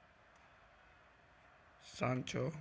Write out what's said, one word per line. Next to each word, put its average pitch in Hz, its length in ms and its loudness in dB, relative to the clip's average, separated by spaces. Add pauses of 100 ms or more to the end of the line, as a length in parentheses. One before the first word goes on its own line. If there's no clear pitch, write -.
(1800)
Sancho. 127 800 0